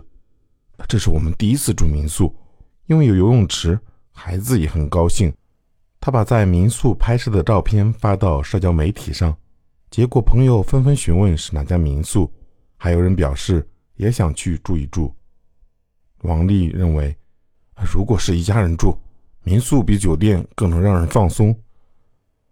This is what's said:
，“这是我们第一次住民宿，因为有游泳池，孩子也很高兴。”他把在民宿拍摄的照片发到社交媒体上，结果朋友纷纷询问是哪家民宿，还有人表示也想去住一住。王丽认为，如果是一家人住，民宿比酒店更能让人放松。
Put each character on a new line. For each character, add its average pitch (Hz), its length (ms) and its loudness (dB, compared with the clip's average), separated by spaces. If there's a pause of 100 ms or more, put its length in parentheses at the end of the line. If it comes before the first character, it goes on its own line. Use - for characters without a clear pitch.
(880)
，“这 117 120 0
是 101 100 0
我 80 100 4
们 78 200 -2
第 107 100 0
一 127 80 0
次 123 160 -4
住 87 140 2
民 73 200 0
宿， 78 300 -2 (480)
因 156 140 2
为 147 80 4
有 104 80 4
游 95 180 4
泳 110 160 2
池， 85 320 -4 (320)
孩 87 240 -12
子 110 240 -2
也 76 80 -2
很 76 220 -2
高 85 180 0
兴。” 82 240 2 (640)
他 139 140 -4
把 117 100 2
在 110 220 2
民 92 240 2
宿 120 260 0
拍 117 220 0
摄 123 140 -4
的 98 120 0
照 98 200 0
片 107 320 0
发 101 200 -2
到 85 280 0
社 90 180 -4
交 90 100 0
媒 82 220 0
体 - 180 -10
上， 78 240 -2 (560)
结 117 160 0
果 123 140 0
朋 123 240 4
友 120 180 4
纷 131 220 2
纷 143 100 4
询 85 240 0
问 98 180 2
是 - 180 -8
哪 73 100 -4
家 87 140 -2
民 73 260 -2
宿， - 260 0 (460)
还 87 140 -4
有 87 100 2
人 92 160 2
表 71 180 -2
示 82 320 -2 (300)
也 107 160 -2
想 80 220 -2
去 - 240 -6
住 - 180 -4
一 71 120 -4
住。 73 220 -4 (1120)
王 82 220 -2
丽 95 200 0
认 85 280 -2
为， 71 220 -4 (760)
如 101 140 2
果 98 140 0
是 90 180 0
一 85 60 -2
家 101 180 0
人 82 160 0
住， - 180 2 (500)
民 92 140 0
宿 131 240 0
比 104 160 2
酒 92 160 0
店 92 400 0
更 - 140 0
能 85 100 0
让 95 200 2
人 82 80 0
放 101 220 2
松。 110 300 0 (920)